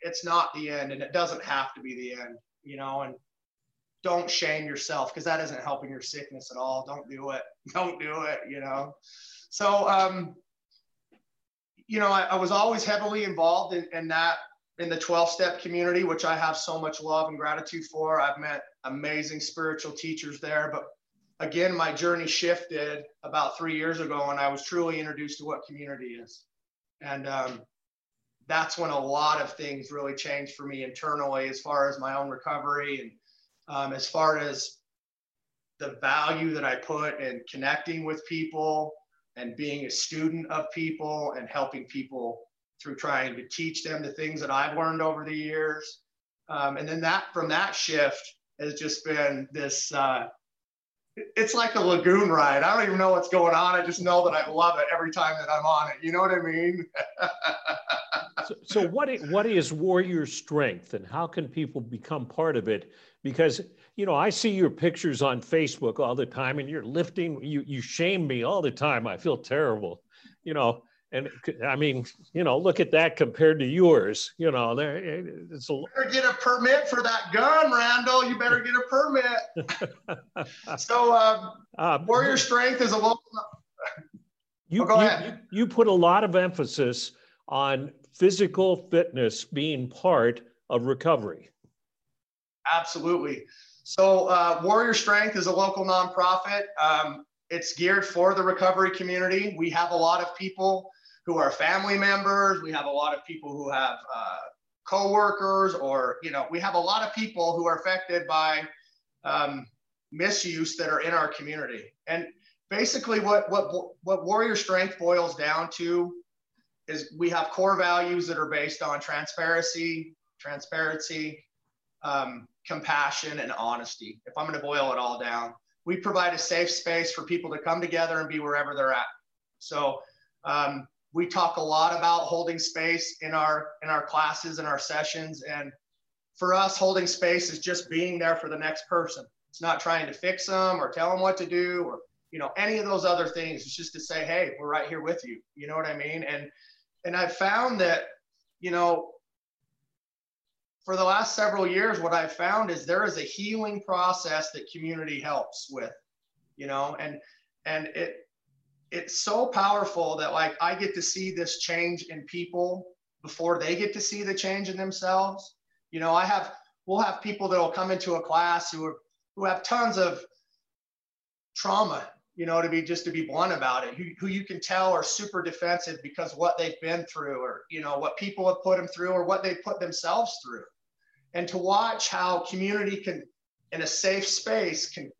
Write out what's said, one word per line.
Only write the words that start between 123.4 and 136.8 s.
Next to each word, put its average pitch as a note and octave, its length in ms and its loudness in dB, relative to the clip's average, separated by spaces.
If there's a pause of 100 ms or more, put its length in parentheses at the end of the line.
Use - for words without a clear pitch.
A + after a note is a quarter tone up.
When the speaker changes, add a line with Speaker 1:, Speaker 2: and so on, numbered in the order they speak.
Speaker 1:
and A#2+ 120 -6
honesty. A#2 760 -6
If - 120 -16
I'm D3+ 80 -4
gonna D#3 140 -6
boil C#3 320 0
it C3 60 -2
all B2 200 -2
down, A#2+ 360 -4 (300)
we F3 120 -2
provide F3+ 380 2
a D#3+ 40 -6
safe E3+ 320 0
space E3+ 420 -2
for D#3+ 120 -8
people F3 260 -4
to D3+ 80 -6
come E3 220 -2
together E3 400 0
and D3+ 80 -4
be D3+ 100 -4
wherever D3 360 -2
they're C3 180 2
at. A#2+ 140 0 (520)
So, D3 420 -2 (440)
um, C#3+ 420 -2 (260)
we E3+ 140 0
talk F3 300 0
a D#3+ 60 -2
lot D#3 340 4
about E3+ 260 4
holding E3+ 360 -2
space E3 640 -2
in D#3+ 100 -6
our, D#3 360 2 (140)
in D#3 60 -6
our D3+ 160 0
classes D#3 540 0
and D#3 100 -4
our C#3 100 0
sessions. D#3 640 -6
And D3 280 -6 (640)
for F3+ 160 2
us, F#3+ 240 4
holding F#3 300 4